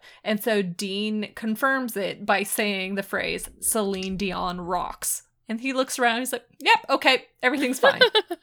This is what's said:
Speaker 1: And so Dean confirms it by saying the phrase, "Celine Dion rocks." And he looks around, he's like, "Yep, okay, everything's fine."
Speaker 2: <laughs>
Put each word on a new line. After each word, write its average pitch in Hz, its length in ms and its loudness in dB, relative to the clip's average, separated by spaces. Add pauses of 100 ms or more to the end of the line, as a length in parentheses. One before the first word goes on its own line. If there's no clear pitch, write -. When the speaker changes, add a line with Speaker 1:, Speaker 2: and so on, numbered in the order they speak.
(260)
Speaker 1:
And 208 180 -2
so 214 180 2
Dean 202 760 -4
confirms 254 600 -2
it 202 300 -4
by 202 180 4
saying 202 520 -2
the 196 80 -2
phrase, - 460 -4 (120)
"Celine 190 560 -2
Dion 180 440 -4
rocks." - 600 -4 (260)
And 226 120 -6
he 262 120 -2
looks 262 240 -2
around, 240 220 2
he's 254 140 -4
like, - 120 -6 (140)
"Yep, 427 300 4
okay, 269 360 2 (160)
everything's 254 380 0
fine." 554 260 6
Speaker 2:
<laughs> 440 60 6 (320)